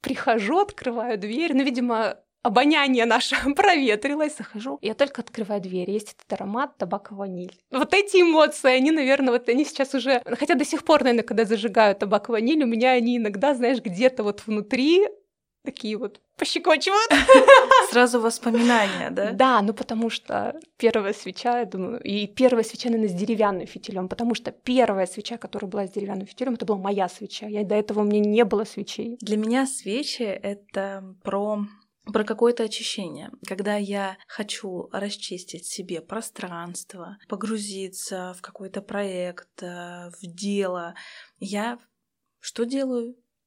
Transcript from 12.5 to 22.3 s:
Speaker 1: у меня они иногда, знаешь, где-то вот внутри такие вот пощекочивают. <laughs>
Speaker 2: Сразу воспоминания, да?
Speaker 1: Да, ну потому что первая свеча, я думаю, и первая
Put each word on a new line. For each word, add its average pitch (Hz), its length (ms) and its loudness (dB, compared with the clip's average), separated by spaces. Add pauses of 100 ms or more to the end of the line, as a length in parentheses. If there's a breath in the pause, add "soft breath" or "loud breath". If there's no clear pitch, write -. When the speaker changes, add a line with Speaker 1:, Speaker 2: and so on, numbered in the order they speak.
Speaker 1:
у 262 40 2
меня 233 260 2
они 240 260 2
иногда, 214 360 0
знаешь, 254 280 0
где-то 233 400 0
вот 208 240 -4
внутри 262 600 2 (580)
такие 214 320 -8
вот 208 240 -10 (160)
пощекочивают. 381 720 2
<laughs> 523 800 8
Speaker 2:
Сразу 240 300 4
воспоминания, 226 880 2
да? 196 220 -4
Speaker 1:
Да, 240 300 4
ну 208 100 0
потому 226 380 -4
что - 480 -6 (180)
первая 220 360 0
свеча, 240 480 -4
я 233 40 -2
думаю, 185 380 -8
и 202 240 -4
первая 233 380 4